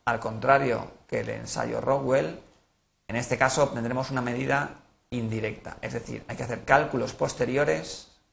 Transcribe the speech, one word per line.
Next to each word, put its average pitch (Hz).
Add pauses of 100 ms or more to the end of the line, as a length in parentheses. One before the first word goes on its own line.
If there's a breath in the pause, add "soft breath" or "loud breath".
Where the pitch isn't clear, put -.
al 117
contrario 120 (160)
que 113
el 110
ensayo 113
Rockwell, 139 (680)
en 107
este 123
caso 131
obtendremos 127
una 131
medida 135 (340)
indirecta, 110
es -
decir, 113
hay 117
que -
hacer 113
cálculos 139
posteriores 143 (200)